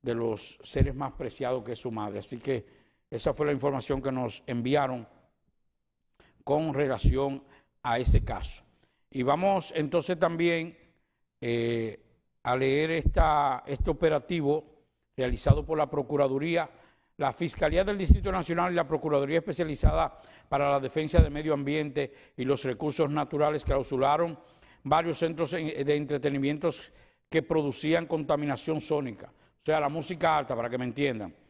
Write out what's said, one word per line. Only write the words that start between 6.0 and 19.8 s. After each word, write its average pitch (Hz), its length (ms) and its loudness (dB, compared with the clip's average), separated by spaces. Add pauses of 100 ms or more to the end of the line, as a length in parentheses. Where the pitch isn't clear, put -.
con 151 320 0
relación 135 680 2 (400)
a 120 160 0
ese 113 240 4
caso. - 420 -8 (460)
Y 131 120 -4
vamos 170 540 2
entonces 160 420 -2
también, 170 580 0 (640)
eh, 117 600 -2 (420)
a 123 140 0
leer 135 340 2
esta, 151 760 2
este 139 240 -4
operativo 151 840 0 (420)
realizado 135 480 2
por 160 140 -2
la 147 100 2
Procuraduría, 147 840 0 (460)
la 139 160 0
Fiscalía 170 520 0
del 202 140 -2
Distrito 185 340 4
Nacional 175 400 -2
y - 20 -2
la 170 140 0
Procuraduría 147 500 0
Especializada 156 840 0 (280)